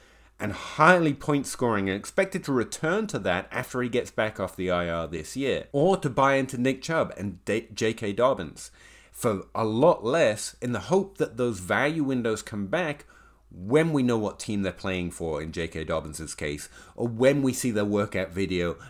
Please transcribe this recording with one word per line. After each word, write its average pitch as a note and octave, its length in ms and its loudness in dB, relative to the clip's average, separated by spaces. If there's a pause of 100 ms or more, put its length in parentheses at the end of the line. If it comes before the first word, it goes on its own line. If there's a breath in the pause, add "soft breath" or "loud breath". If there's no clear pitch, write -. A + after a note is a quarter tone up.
(400 soft breath)
and G#2 120 -4
highly D#3+ 600 4
point C#3+ 320 0
scoring G#2+ 420 0
and F#2+ 80 0
expected F#3+ 500 -4
to C#3+ 60 -2
return D#3+ 540 0
to D#3 140 -4
that F#2 320 -2
after B2+ 320 -4
he B2 60 -2
gets A#2+ 200 -2
back G#2+ 300 -2
off F#2+ 160 -4
the F2+ 160 -2
I F2 180 0
R E2 180 -4
this D#2 300 -8
year, A#2+ 340 -2
or F3+ 260 4
to D#3 120 -2
buy C3+ 280 4
into C3 200 -2
Nick C3 240 2
Chubb D#3 360 0
and F#2 280 -8
D-, G#2 260 -2
J A2 220 0
K G#2+ 200 -4
Dobbins A2 580 0 (400 loud breath)
for G#2 420 -2
a A2 120 0
lot A#2+ 380 4
less A#2 580 2
in B2 100 -2
the A2 80 -2
hope F#3 380 0
that A#2 200 -2
those A#2+ 220 0
value B2+ 440 0
windows A#2 380 0
come G#2 240 -6
back D3+ 400 -2 (460 soft breath)
when C3+ 400 2
we C#3+ 100 2
know A#2+ 160 4
what G#2+ 220 -2
team G2+ 240 -2
they're F#2 80 0
playing F2+ 400 -4
for D#2 300 -4
in D#2+ 100 -8
J D#2+ 160 -4
K D#2+ 160 -6
Dobbins' D#2 500 -6
case, D2 360 -6 (260 loud breath)
or A#2+ 120 -2
when B2+ 360 4
we B2+ 100 2
see B2+ 160 -2
their G#2 160 2
workout G2+ 460 0
video F2 460 -2 (120)